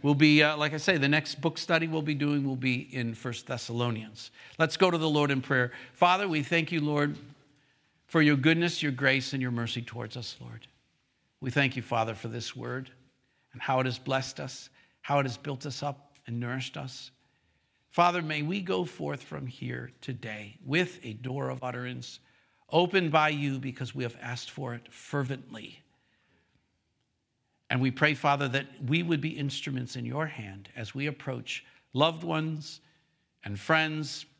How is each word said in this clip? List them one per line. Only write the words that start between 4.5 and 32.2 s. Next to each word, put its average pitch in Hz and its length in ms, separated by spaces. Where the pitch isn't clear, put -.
Let's 160 160
go 185 160
to 170 60
the 156 120
Lord 147 220
in 131 100
prayer. 127 300
Father, 185 340
we 156 160
thank 165 260
you, 165 120
Lord, 147 360
for 160 160
your 147 160
goodness, 165 460
your 147 80
grace, 131 420
and 135 80
your 127 80
mercy 117 320
towards 113 340
us, 120 240
Lord. 117 280
We 135 100
thank 135 260
you, 123 60
Father, 113 320
for 104 140
this 117 280
word 123 360
and 120 80
how 131 180
it 127 80
has 123 100
blessed 131 420
us, - 300
how 143 160
it 139 60
has 127 120
built 139 300
us 135 160
up 143 340
and 117 120
nourished 127 380
us. 135 320
Father, 175 320
may 151 220
we 190 180
go 185 240
forth 143 380
from 143 240
here 123 520
today 107 640
with 170 380
a 110 120
door 131 360
of 127 140
utterance 123 560
opened 175 420
by 151 180
you 143 280
because 131 380
we 131 80
have 117 180
asked 123 300
for 123 240
it - 180
fervently. 123 880
And 127 100
we 131 80
pray, 151 240
Father, 143 360
that 135 180
we 151 180
would 165 200
be 156 80
instruments 135 680
in 120 100
your 143 220
hand 98 480
as 110 180
we 139 140
approach 135 580
loved 160 300